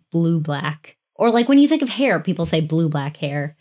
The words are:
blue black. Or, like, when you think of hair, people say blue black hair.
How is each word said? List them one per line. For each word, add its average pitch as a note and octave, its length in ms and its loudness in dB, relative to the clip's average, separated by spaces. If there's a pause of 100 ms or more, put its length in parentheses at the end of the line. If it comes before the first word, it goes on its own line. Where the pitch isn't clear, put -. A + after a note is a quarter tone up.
(120)
blue E3 300 0
black. D3 560 -8 (180)
Or, A3+ 160 2
like, A#3 160 2
when C#4 120 6
you C#4+ 100 6
think D#4 120 2
of C4 60 -2
hair, A3+ 320 0
people E3 260 -4
say D#3+ 140 0
blue D#3+ 300 0
black C#3+ 260 -4
hair. C#3+ 460 -6